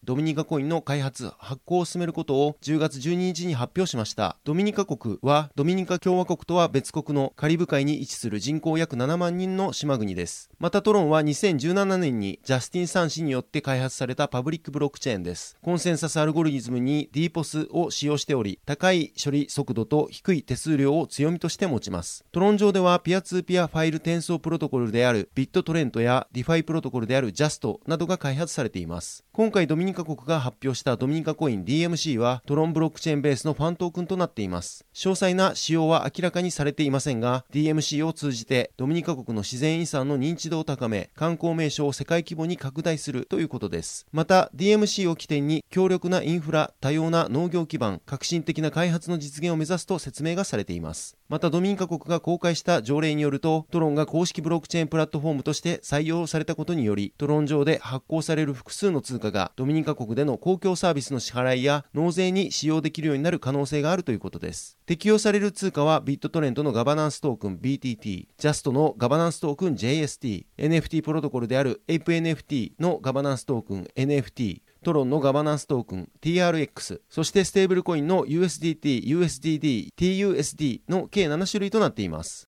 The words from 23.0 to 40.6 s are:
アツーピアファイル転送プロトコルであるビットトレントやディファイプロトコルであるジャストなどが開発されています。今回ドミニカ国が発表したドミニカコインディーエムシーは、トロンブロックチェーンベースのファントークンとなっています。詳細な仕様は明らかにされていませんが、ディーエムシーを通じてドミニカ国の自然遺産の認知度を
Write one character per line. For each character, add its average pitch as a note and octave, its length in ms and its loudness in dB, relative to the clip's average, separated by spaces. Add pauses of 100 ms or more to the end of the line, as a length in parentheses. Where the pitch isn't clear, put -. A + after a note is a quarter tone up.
ア F#3+ 60 2
ツ F#3 180 -2
ー F3 40 -4
ピ F3+ 160 2
ア E3+ 80 2
フ - 80 -6
ァ D#3+ 100 4
イ D#3+ 60 2
ル D#3 60 -2
転 E3 240 0
送 E3+ 180 -2
プ - 100 -6
ロ D#3+ 100 0
ト D3+ 100 -2
コ C3+ 100 0
ル A2+ 140 0
で A#2 120 4
あ B2 60 4
る G#2+ 240 0
ビ C3+ 80 2
ッ C3+ 40 -2
ト - 140 0
ト E3 120 -2
レ D#3+ 100 2
ン B2 80 -2
ト A#2 140 0
や B2 280 2
デ B2+ 80 -4
ィ - 20 -4
フ E3 80 0
ァ E3 80 6
イ D#3+ 40 0
プ D#3+ 100 -4
ロ D#3+ 80 0
ト C3+ 100 -6
コ B2 80 -2
ル A2+ 80 -2
で C3 100 2
あ C3+ 40 4
る A#2 100 -2
ジ F#2 120 0
ャ D3+ 60 2
ス - 80 -8
ト - 300 -4
な D#3+ 100 0
ど E3 80 -2
が F3+ 140 -2
開 C3+ 160 -2
発 D#3 180 -4
さ - 80 -4
れ A#2 80 0
て - 80 -10
い F2+ 80 -6
ま E2+ 160 -6
す。 - 300 -14
今 A3 200 2
回 F#3+ 140 4
ド D3+ 100 0
ミ E3+ 100 0
ニ F#3+ 80 -2
カ F3 120 -6
国 D#3 200 -8
が D#3+ 140 0
発 B2 240 -4
表 C3 140 -2
し - 60 -10
た B2 140 2
ド B2+ 100 0
ミ D3 80 0
ニ D#3+ 80 -2
カ D#3 100 -2
コ D3+ 160 0
イ A#2 60 0
ン F#2 100 -4
デ A2 80 0
ィ D#3 60 4
ー E3+ 60 2
エ - 20 0
ム E3+ 100 0
シ D#3 160 -2
ー A#2 60 0
は、 B2 260 2
ト C#3+ 80 -2
ロ D3+ 120 4
ン E3 80 0
ブ D#3 60 2
ロ D#3+ 80 2
ッ D3+ 60 -4
ク - 80 -16
チ E3 80 -2
ェ D#3 40 2
ー D3 40 2
ン C#3+ 40 0
ベ C#3+ 100 2
ー C#3 40 2
ス A#2+ 100 -6
の D#3 80 0
フ C#3 100 -2
ァ E3 80 0
ン F3 40 -4
ト F3 140 -2
ー - 20 -18
ク F3+ 100 -6
ン E3+ 60 -4
と F#3+ 80 -2
な F3+ 120 0
っ - 60 -8
て G#2+ 100 -4
い G2 40 -2
ま F2+ 140 -4
す。 - 320 -14
詳 - 160 -2
細 F#3 240 2
な F#3+ 220 4
仕 - 180 -2
様 D#3+ 140 4
は D#3+ 280 2
明 - 60 -6
ら F3 100 0
か F3 100 -2
に F3+ 100 0
さ D3+ 120 -4
れ C#3+ 100 0
て D3+ 100 0
い C#3 80 2
ま C3+ 80 2
せ C#3 140 -2
ん A#2 60 -2
が、 B2 320 0
デ D3 100 0
ィ - 40 4
ー D#3 40 2
エ D#3 40 2
ム D#3 80 2
シ C#3+ 160 -2
ー D3 80 0
を D#3 80 -2
通 D3 180 -4
じ A2+ 140 -6
て B2 320 0
ド B2+ 80 -4
ミ D3 80 0
ニ E3+ 100 -2
カ E3+ 120 -2
国 B2+ 140 -12
の A2 120 -2
自 A2+ 160 -6
然 D#3 240 0
遺 E3 60 -2
産 C#3 200 -2
の C#3+ 120 0
認 D#3 160 0
知 E3 140 -8
度 D#3+ 100 -2
を D#3 40 -4